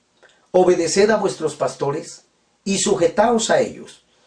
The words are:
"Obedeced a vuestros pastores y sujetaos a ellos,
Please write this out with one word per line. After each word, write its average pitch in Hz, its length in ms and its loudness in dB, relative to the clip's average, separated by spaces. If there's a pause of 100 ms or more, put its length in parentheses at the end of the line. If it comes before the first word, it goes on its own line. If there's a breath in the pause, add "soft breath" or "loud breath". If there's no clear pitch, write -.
(520 soft breath)
"Obedeced 180 580 2
a 220 80 2
vuestros 170 380 -4
pastores 143 680 -6 (460)
y 196 120 -2
sujetaos 208 720 0
a 127 80 2
ellos, - 460 -8 (220 soft breath)